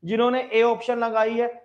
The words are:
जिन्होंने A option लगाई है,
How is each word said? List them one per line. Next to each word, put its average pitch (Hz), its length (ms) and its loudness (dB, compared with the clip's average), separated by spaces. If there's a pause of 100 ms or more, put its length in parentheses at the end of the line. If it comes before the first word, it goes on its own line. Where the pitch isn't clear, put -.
जिन्होंने 247 480 0
A 226 80 4
option 240 360 0
लगाई 226 360 0
है, 240 140 0 (180)